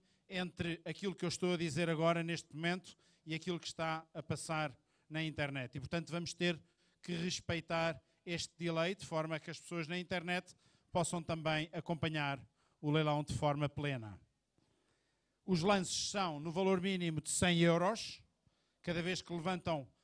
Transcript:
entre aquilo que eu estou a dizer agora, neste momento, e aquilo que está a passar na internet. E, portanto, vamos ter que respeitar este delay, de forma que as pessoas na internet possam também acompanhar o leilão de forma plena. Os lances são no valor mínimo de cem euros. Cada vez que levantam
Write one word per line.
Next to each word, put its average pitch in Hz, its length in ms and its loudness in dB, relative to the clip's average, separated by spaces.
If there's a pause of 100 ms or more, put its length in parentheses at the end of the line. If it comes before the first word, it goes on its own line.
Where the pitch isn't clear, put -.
(280)
entre 175 560 -4
aquilo 175 300 -4
que - 100 -6
eu 170 60 2
estou 180 240 2
a - 20 0
dizer 160 320 0
agora, 165 340 4
neste 165 320 -6
momento, 175 400 -4 (300)
e 156 100 -4
aquilo 165 240 -2
que - 100 -8
está 160 440 -2
a 156 100 -8
passar 156 560 -4 (300)
na 156 160 -2
internet. 139 540 -4
E, - 20 -6
portanto, 156 300 -4
vamos 170 240 -4
ter 175 280 0 (380)
que 175 140 -6
respeitar 165 840 0 (280)
este 175 320 -4
delay, 170 360 2
de - 120 -14
forma 156 340 -2
que - 100 -12
as 147 80 -8
pessoas 165 300 -6
na 175 100 -2
internet 180 560 -2 (380)
possam 170 300 2
também 156 520 0
acompanhar 156 640 -2 (400)
o 147 100 0
leilão 151 320 4
de - 120 -4
forma 147 340 2
plena. 131 500 -4 (1300)
Os 180 160 2
lances 190 500 2
são 175 300 -2
no 165 100 -4
valor 190 300 4
mínimo 175 400 0
de - 80 -8
cem 175 300 4
euros. 170 640 4 (580)
Cada 170 220 -2
vez 180 180 -2
que - 100 -12
levantam 170 560 -2 (180)